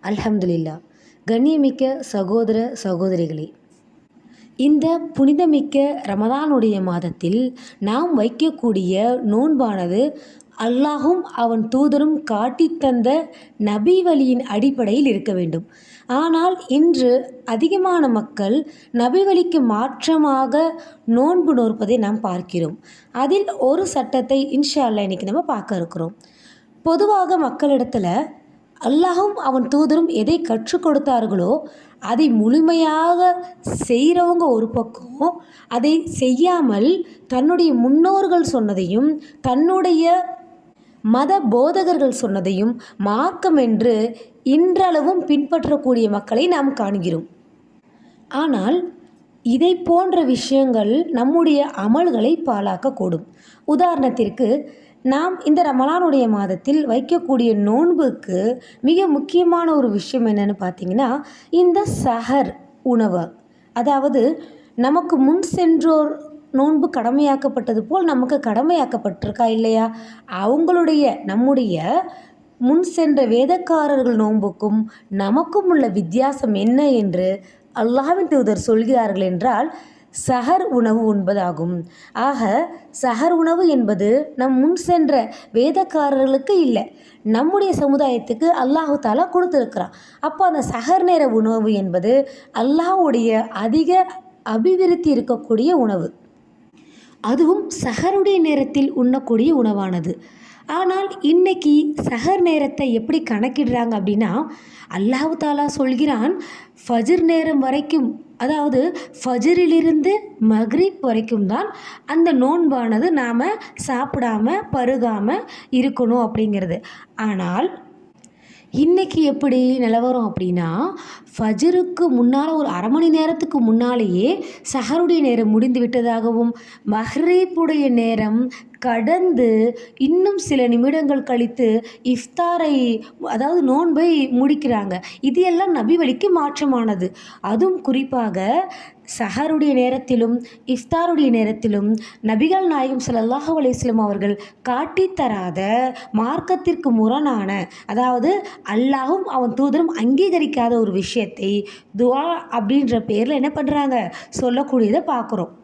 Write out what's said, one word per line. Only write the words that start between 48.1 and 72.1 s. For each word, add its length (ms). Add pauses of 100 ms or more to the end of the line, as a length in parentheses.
ஆனால் 460 (680)
இதை 320
போன்ற 460
விஷயங்கள் 680 (180)
நம்முடைய 480 (180)
அமல்களை 580 (100)
பாழாக்கக்கூடும். 800 (420)
உதாரணத்திற்கு, 840 (540)
நாம் 400
இந்த 200
ரமலானுடைய 640
மாதத்தில் 580
வைக்கக்கூடிய 680
நோன்புக்கு 840 (420)
மிக 260
முக்கியமான 680
ஒரு 160
விஷயம் 380
என்னன்னு 300
பார்த்தீங்கன்னா, 480 (420)
இந்த 300 (160)
சஹர் 560 (320)
உணவு, 400 (520)
அதாவது 460 (540)
நமக்கு 420
முன் 300
சென்றோர் 640 (400)
நோன்பு 380
கடமையாக்கப்பட்டது 920
போல் 240
நமக்கு 340
கடமையாக்கப்பட்டிருக்கா 1040
இல்லையா? 400 (540)
அவங்களுடைய, 640 (200)
நம்முடைய 520 (840)